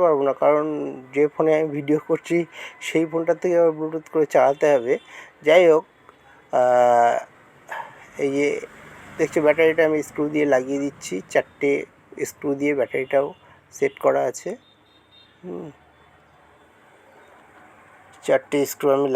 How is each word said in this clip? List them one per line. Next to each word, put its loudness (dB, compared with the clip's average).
পারবো 2
না, 0
কারণ 2
যে 2
ফোনে 0
আমি -2
ভিডিও -2
করছি, -2
সেই 0
ফোনটার -2
থেকে 0
আবার 2
Bluetooth -8
করে 2
চালাতে 2
হবে। 0
যাই 6
হোক, 4
আহ, 4
এই 0
যে 0
দেখছো, -2
ব্যাটারিটা 4
আমি 0
স্ক্রু -6
দিয়ে 0
লাগিয়ে -2
দিচ্ছি। -10
চারটে -2
স্ক্রু -8
দিয়ে -2
ব্যাটারিটাও -2
সেট -4
করা 0
আছে। -12
হুম, -14
চারটে -2
স্ক্রু -6
আমি 0